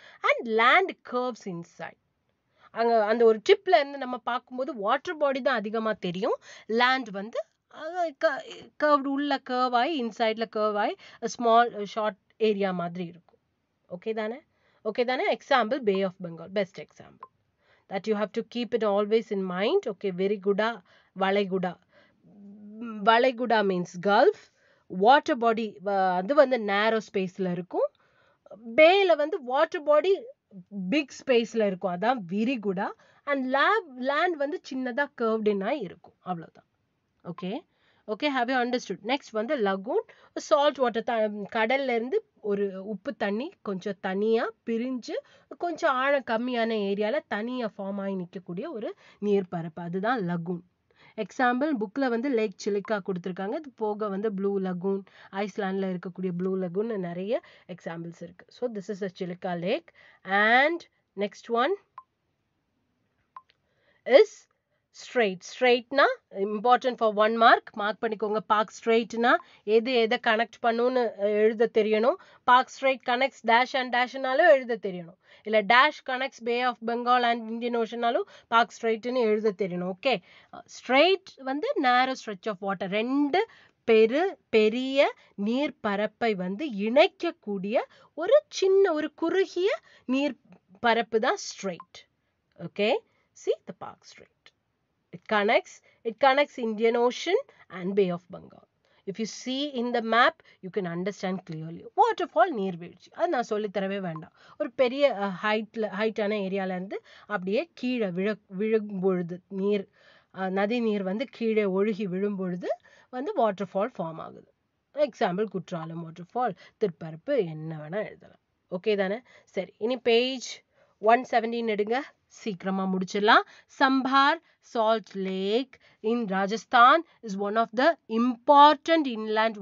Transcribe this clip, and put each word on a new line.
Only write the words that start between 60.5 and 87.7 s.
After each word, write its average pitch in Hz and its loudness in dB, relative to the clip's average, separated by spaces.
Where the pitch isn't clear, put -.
next 202 -8
one 247 0
is 302 6
straight. 202 0
Straightனா 254 4
important 226 2
for 220 2
one 220 2
mark. 254 8
மார்க் 208 -4
பண்ணிக்கோங்க. 220 -2
பார்க் 214 0
ஸ்ட்ரெயிட்னா 233 2
எது 220 2
எதை 240 2
கனெக்ட் 226 0
பண்ணுன்னு, 240 2
அஹ், - -
எழுத 214 2
தெரியணும். 214 2
பார்க் 254 6
ஸ்ட்ரெயிட் 269 -2
connects 247 -2
dash 233 4
and 254 -2
டேஷ்னாலும் 262 2
எழுத 247 4
தெரியணும். 180 -10
இல்ல 214 2
dash 247 4
connects 262 -6
Bay 240 -2
of 247 -2
Bengal 240 2
and 233 -2
Indian 233 -4
Ocean-னாலும் 233 -2
பார்க் 233 2
ஸ்ட்ரெயிட்னு 233 -2
எழுத 220 2
தெரியணும். 180 -4
ஓகே? 233 0
ஸ்ட்ரெயிட் - 0
வந்து 294 -4
narrow 254 2
stretch 208 -10
of 196 -4
water. 190 -4
ரெண்டு 277 0
பெரு-, 247 4
பெரிய 262 2
நீர்ப்பரப்பை 214 -2
வந்து 190 -6
இணைக்கக்கூடிய 226 0